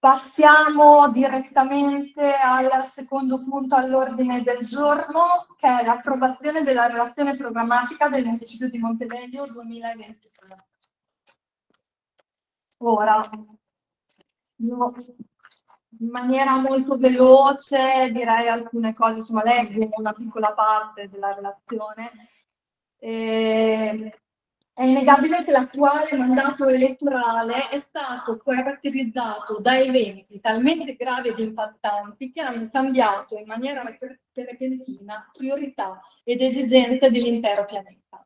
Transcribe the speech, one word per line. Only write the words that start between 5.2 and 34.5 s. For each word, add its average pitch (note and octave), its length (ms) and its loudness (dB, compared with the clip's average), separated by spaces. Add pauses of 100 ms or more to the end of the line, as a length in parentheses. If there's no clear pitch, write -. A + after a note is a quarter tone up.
che - 120 0
è B3 180 2
l'approvazione C4 800 -2
della B3 240 2
relazione B3 500 -4
programmatica A#3+ 720 -2
del C4 160 -2
Municipio A#3 420 -8
di A#3+ 120 -8
Monteveglio A#3+ 680 -8
duemilaventitré. A3+ 1200 -16 (2000)
Ora, G#3+ 520 0 (1300)
io A#3+ 380 -4 (1040)
in A3+ 100 -6
maniera C4 460 0
molto C4+ 420 0
veloce C4 1120 6
direi A#3 360 0
alcune A#3 480 -4
cose, A3+ 220 0
insomma, A3 260 -4
leggo A3 440 0 (100)
una G#3+ 160 -4
piccola G#3+ 400 -4
parte G#3+ 560 -2
della G3 260 -8
relazione. G#3+ 760 -12 (880)
E A3 1160 -2 (580)
è B3 120 -4
innegabile C#4 580 4
che E4 80 -2
l'attuale C#4+ 680 0
mandato C4+ 480 0
elettorale B3+ 1040 0
è C#4 80 -6
stato B3 600 -8
caratterizzato B3+ 1200 -6
da B3 180 2
eventi G#3+ 640 -2
talmente C4+ 560 -2
gravi B3 320 -6
ed A3+ 120 -6
impattanti G#3+ 920 -8
che D#4+ 100 -10
hanno A#3 300 -8
cambiato B3 640 0
in G#3+ 80 -16
maniera B3 380 -8 (160)
per-, C4 220 -16 (120)
repentina B3 960 -12